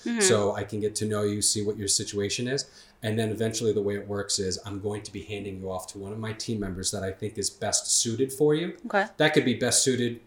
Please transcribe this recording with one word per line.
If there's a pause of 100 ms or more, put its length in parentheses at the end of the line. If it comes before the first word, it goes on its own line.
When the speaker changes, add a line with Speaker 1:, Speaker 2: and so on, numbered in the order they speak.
Speaker 1:
Mm-hmm.
Speaker 2:
so
I
can
get
to
know
you,
see
what
your
situation
is. (380)
And
then
eventually
the
way
it
works
is
I'm
going
to
be
handing
you
off
to
one
of
my
team
members
that
I
think
is
best (160)
suited
for
you. (100)
Speaker 1:
Okay. (120)
Speaker 2:
That
could
be
best
suited,